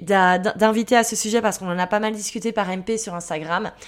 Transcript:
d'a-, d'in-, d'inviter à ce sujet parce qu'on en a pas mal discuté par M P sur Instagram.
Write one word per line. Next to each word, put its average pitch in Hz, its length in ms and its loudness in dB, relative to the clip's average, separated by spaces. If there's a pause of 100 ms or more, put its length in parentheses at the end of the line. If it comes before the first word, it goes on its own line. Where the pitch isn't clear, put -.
d'a-, 185 380 4
d'in-, 196 160 -2
d'inviter 220 400 4
à 233 80 6
ce 226 120 -4
sujet 220 260 0
parce 214 180 0
qu'on 185 100 -6
en 175 80 -2
a 180 80 0
pas 208 140 0
mal 214 140 -2
discuté 214 380 -6
par 202 180 -2
M 185 140 -6
P 226 140 -2
sur 208 160 -8
Instagram. 170 580 -4 (160)